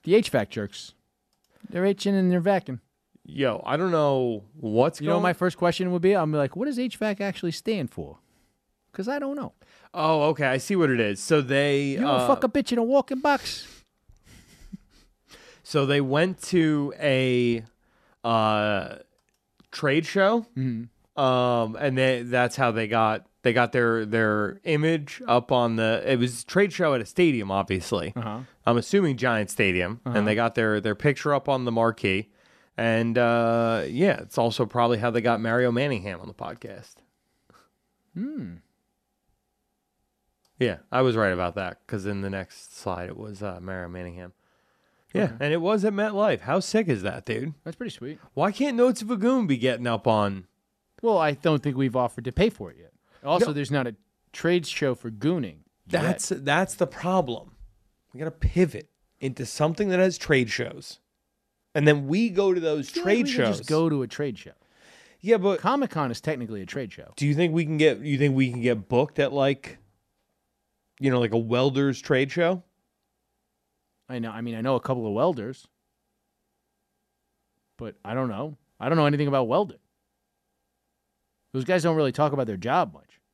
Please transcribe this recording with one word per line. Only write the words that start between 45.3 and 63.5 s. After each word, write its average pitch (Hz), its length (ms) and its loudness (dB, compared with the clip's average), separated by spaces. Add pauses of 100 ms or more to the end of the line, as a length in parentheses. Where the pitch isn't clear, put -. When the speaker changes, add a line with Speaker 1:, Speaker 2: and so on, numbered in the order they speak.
Speaker 2:
and 143 120 0
it 170 80 0
was 196 240 0
at 214 80 2
MetLife. 202 480 0
How 143 200 0
sick 214 280 -2
is 107 140 0
that, - 220 -6
dude? 127 300 -6 (100)
Speaker 1:
That's 165 120 -14
pretty 233 140 -10
sweet. 139 280 -14 (160)
Speaker 2:
Why 185 180 0
can't 262 240 -2
Notes 240 260 4
of 214 80 -8
a 240 60 0
Goon 233 300 2
be 139 100 2
getting 120 300 -2
up 113 200 0
on? 101 400 2 (560)
Speaker 1:
Well, 226 160 2
I 151 140 2
don't 151 300 2
think 135 140 -2
we've 131 200 0
offered 123 300 -2
to 123 60 -6
pay 214 180 2
for 92 200 -14
it - 80 -20
yet. 85 140 -20 (320)
Also, 165 220 2
Speaker 2:
No. 156 80 -2
Speaker 1:
there's 143 180 -4
not 135 140 0
a 110 100 -8 (360)
trade 175 340 0
show 131 280 -2
for 117 160 -10
gooning 110 540 -4 (240)
yet. 165 140 0
Speaker 2:
That's, - 260 -2
that's 151 460 -2
the 180 120 0
problem. 165 680 -4 (560)
We 123 60 -18
gotta 156 120 -8
pivot - 580 0 (300)
into 131 280 -6
something 165 420 -2
that 180 100 2
has 185 200 4
trade 127 320 2
shows, - 500 -8 (720)
and 151 140 6
then 147 180 4
we 208 220 2
go 190 240 2
to 180 80 0
those 151 300 -2
Speaker 1:
I - 20 -18
feel 339 100 -4
Speaker 2:
trade 202 140 4
Speaker 1:
like 240 100 2
we - 60 -4
could 240 40 -2 (100)
Speaker 2:
shows. 104 120 0